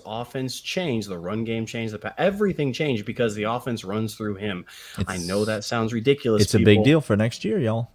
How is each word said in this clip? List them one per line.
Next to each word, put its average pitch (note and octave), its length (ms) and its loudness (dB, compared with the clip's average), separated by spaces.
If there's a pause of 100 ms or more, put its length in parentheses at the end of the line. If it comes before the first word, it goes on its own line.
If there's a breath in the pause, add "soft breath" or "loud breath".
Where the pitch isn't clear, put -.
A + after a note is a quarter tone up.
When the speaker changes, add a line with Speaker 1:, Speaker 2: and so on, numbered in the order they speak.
Speaker 1:
offense B2 560 -6
changed. B2 480 -2
The F#2 100 -6
run G2+ 260 -4
game A2+ 220 -2
changed. A2+ 280 -6
The G2+ 60 -10
pa-, G#2+ 180 -8
everything F#3 540 0
changed B2 340 -2
because A2 300 -2
the G#2 80 -2
offense A#2 400 -4
runs G#2+ 320 -4
through G#2+ 200 -6
him. F#2+ 300 -6 (400 loud breath)
I F#2+ 80 -4
Speaker 2:
It's, F2 120 -4
Speaker 1:
know G2+ 180 0
that G#2+ 180 -2
sounds A2+ 320 -2
ridiculous, A#2 480 4
Speaker 2:
it's G2+ 120 2
a A2 40 6
Speaker 1:
people. G2+ 160 8
Speaker 2:
big G#2 100 6
deal D3+ 160 6
for A2 160 2
next A2 280 0
year, G#3 160 0
y'all. A#2 340 -2